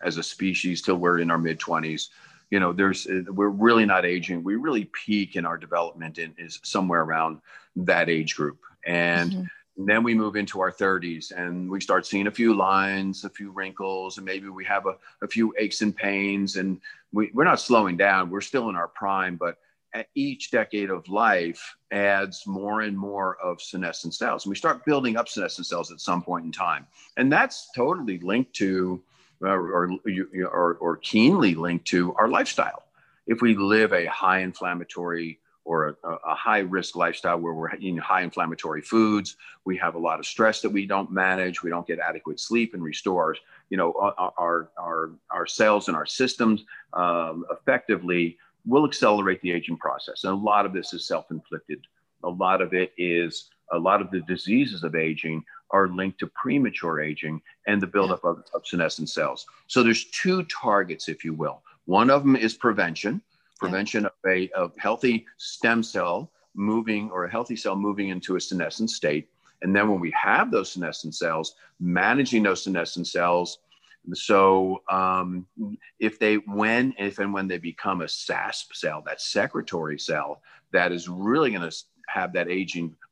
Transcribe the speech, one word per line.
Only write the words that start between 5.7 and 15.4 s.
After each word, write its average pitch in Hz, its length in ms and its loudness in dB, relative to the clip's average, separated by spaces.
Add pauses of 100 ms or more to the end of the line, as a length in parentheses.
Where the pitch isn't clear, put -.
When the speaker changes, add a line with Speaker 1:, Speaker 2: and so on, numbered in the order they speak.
Speaker 1:
in, 82 200 -8
is 82 240 -14
somewhere 90 400 2
around 80 380 -2 (360)
that 87 320 2
age 80 280 0
group. 73 220 -4 (280)
And 87 460 0
Speaker 2:
Mm-hmm. 180 540 -10
Speaker 1:
then 110 160 4
we 117 120 2
move 107 220 0
into 101 240 -4
our 92 120 0
thirties 87 580 -2
and 90 400 -6
we 95 100 -4
start 92 260 2
seeing 98 200 0
a 104 40 -2
few 113 240 4
lines, 95 720 0
a 98 60 -10
few 101 200 -14
wrinkles, 95 680 -8
and 98 80 -14
maybe 98 240 -8
we 95 160 -12
have 98 220 -2
a, 92 100 -2 (260)
a 104 60 -4
few 113 300 2